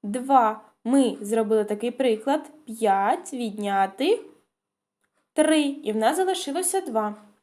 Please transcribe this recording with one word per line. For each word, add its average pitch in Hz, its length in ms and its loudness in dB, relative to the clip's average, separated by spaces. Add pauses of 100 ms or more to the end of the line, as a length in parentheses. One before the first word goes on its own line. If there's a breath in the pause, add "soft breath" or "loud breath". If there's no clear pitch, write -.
два. 233 580 2 (220)
Ми 254 380 4
зробили 214 420 0
такий 214 280 -4
приклад. 262 720 -2
П'ять 226 680 0
відняти 208 880 -2 (1120)
три. 311 280 4
І 277 300 -4
в 208 40 -4
нас 220 220 0
залишилося 370 640 -2
два. 214 340 -4 (280)